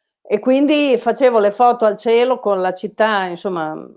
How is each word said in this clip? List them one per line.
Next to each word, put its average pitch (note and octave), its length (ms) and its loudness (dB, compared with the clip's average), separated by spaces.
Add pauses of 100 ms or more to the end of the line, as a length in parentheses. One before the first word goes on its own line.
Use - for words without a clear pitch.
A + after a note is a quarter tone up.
(200)
e - 200 -4
quindi C#4 580 2
facevo A#3+ 400 0
le G#3 140 2
foto A#3+ 340 2
al G#3 100 0
cielo A#3+ 440 0
con G3 200 -2
la F#3 140 -2
città, G3+ 520 -2
insomma, E3+ 480 -6 (220)